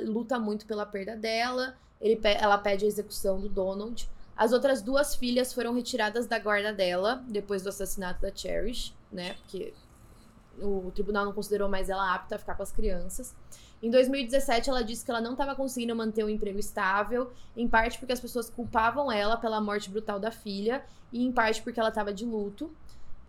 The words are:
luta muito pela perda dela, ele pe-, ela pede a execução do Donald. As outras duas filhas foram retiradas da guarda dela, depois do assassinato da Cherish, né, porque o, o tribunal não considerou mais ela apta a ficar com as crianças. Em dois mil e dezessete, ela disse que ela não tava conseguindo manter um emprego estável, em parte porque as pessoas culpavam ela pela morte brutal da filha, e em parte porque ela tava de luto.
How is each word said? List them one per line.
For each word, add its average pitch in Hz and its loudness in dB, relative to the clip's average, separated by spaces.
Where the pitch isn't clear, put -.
luta 226 -2
muito 214 -4
pela 208 -4
perda 208 -8
dela, 240 -2
ele 226 4
pe-, 214 4
ela 202 6
pede 202 2
a - 4
execução 202 0
do 202 -2
Donald. 196 -2
As 226 4
outras 254 4
duas 269 2
filhas 247 2
foram 233 -2
retiradas 233 0
da 226 -2
guarda 208 0
dela, 196 2
depois 202 -2
do 196 -4
assassinato 185 -2
da 196 0
Cherish, 185 -4
né, 185 -8
porque - -10
o, 196 0
o 180 -6
tribunal 202 0
não 202 -4
considerou 202 0
mais 190 2
ela 190 2
apta 202 -6
a 202 -8
ficar 180 -6
com 202 -6
as 190 -6
crianças. 185 2
Em 233 0
dois 254 8
mil 277 2
e - -2
dezessete, 254 2
ela 254 2
disse 233 -6
que 269 -2
ela 233 0
não 240 -4
tava 277 0
conseguindo 254 -2
manter 220 0
um 214 0
emprego 202 0
estável, 208 0
em 233 0
parte 226 4
porque 254 -4
as 247 -2
pessoas 233 -6
culpavam 240 0
ela 208 2
pela 220 0
morte 208 -2
brutal 202 -4
da 220 -2
filha, 214 -2
e 240 0
em 254 2
parte 226 2
porque 233 -4
ela 220 4
tava 214 -2
de 202 -6
luto. 214 -4